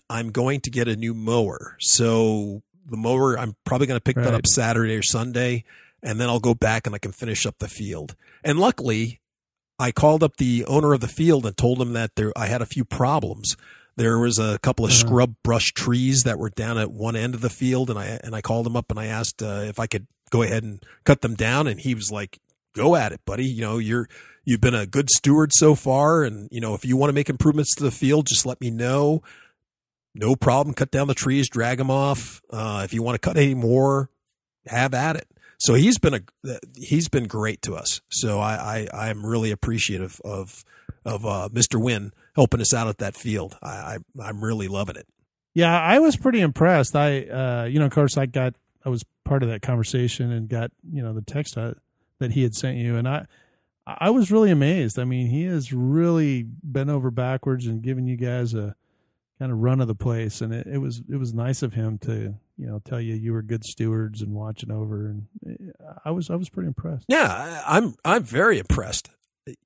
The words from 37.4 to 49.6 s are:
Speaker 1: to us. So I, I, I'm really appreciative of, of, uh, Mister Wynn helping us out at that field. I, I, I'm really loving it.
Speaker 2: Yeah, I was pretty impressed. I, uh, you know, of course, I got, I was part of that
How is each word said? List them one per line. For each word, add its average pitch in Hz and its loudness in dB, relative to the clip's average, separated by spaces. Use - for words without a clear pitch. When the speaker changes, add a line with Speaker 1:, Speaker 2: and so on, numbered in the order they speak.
Speaker 1:
to 98 -6
us. - -6
So 104 -2
I, 107 -4
I, 110 -6
I'm 104 -6
really 110 -2
appreciative 101 -4
of, 98 -10
of, 107 -8
uh, 101 -4
Mister 117 2
Wynn 110 -2
helping 127 4
us 110 2
out 117 -2
at 104 -6
that 101 -8
field. 101 -6
I, - -12
I, - -12
I'm 104 -8
really 110 -4
loving 98 -6
it. - -20
Speaker 2:
Yeah, 170 4
I 180 4
was 311 6
pretty 240 2
impressed. 160 2
I, 143 2
uh, 123 -4
you 127 0
know, 147 4
of 131 0
course, 147 2
I 135 0
got, 127 -2
I 135 -4
was 120 -4
part 139 0
of 120 0
that 110 -6